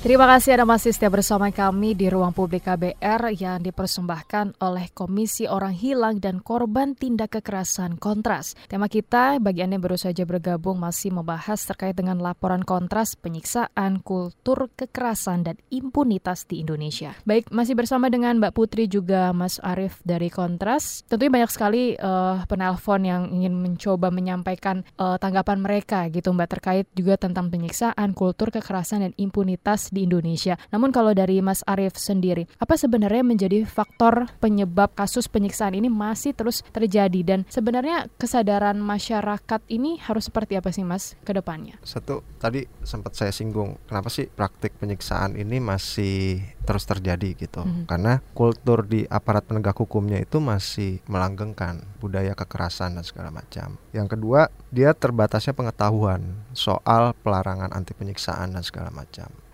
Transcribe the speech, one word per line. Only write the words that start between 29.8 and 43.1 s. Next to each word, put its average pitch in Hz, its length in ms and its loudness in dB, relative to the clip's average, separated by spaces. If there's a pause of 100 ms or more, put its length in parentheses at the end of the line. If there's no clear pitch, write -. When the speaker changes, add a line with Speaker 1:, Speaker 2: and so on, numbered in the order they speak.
Speaker 1:
di 190 160 0
Indonesia. 165 480 0 (160)
Namun 240 160 4
kalau 226 240 6
dari 190 240 4
Mas 190 320 2
Arief 190 320 -2
sendiri, 180 560 0
apa 233 160 2
sebenarnya 233 480 4
menjadi 208 400 4
faktor 226 640 2 (160)
penyebab 202 560 4
kasus 202 320 -2
penyiksaan 202 480 0
ini 220 80 0
masih 220 480 -2
terus 226 400 -4
terjadi 196 480 4
dan 190 240 2
sebenarnya 247 720 -2
kesadaran 208 640 2
masyarakat 208 880 -2
ini 285 320 -2
harus - 320 -4
seperti 214 240 -2
apa 180 160 -2
sih 196 80 -4
Mas 175 400 -4
ke - 160 -12
depannya? 170 480 -8
Speaker 2:
Satu, - 400 -8 (160)
tadi 120 240 -2 (160)
sempat - 320 -8